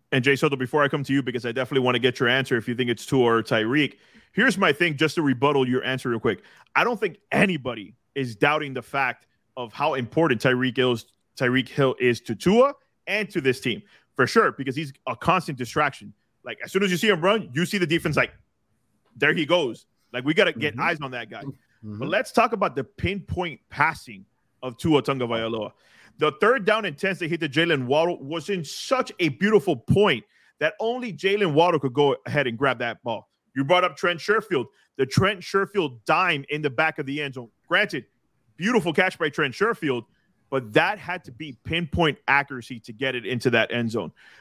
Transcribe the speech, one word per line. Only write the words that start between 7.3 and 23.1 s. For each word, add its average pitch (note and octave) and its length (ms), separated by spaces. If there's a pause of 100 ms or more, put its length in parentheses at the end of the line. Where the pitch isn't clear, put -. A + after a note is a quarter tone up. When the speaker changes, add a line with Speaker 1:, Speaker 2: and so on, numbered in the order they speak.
Speaker 1:
anybody B2 640 (180)
is B2+ 220
doubting D3 360
the B2+ 100
fact C3 440 (300)
of A#2+ 160
how D3 220
important C3 460
Tyreek B2+ 360
Hill B2+ 160
is, A#2 140 (300)
Tyreek B2+ 320
Hill C3+ 300
is A#2+ 240
to A2 140
Tua A#3 380 (340)
and G3+ 220
to F3 100
this C3 200
team, G#2+ 220 (320)
for C3 140
sure, G3+ 240
because C3 240
he's D3 160 (160)
a A#2 80
constant E3+ 420
distraction. B2+ 560 (300)
Like, A#2 200
as - 60
soon G3 140
as F#3 80
you F3+ 40
see A3 120
him F#3 120
run, G3 320
you E3 140
see G#3 120
the F3 80
defense, D#3 300
like, B2 160 (840)
"There D3 180
he E3+ 100
goes." D3 420 (260)
Like, B2 120
we D3+ 100
gotta F#3 180
get C#3+ 220
Speaker 2:
Mm-hmm. B2 80
Speaker 1:
eyes D#3+ 180
on E3 100
that A#2 200
guy. A2 120
Speaker 2:
Mm-hmm. A2 560
Speaker 1:
But C3 100
let's G#3+ 220
talk A3+ 220
about F#3+ 240
the - 80
pinpoint F3 760 (100)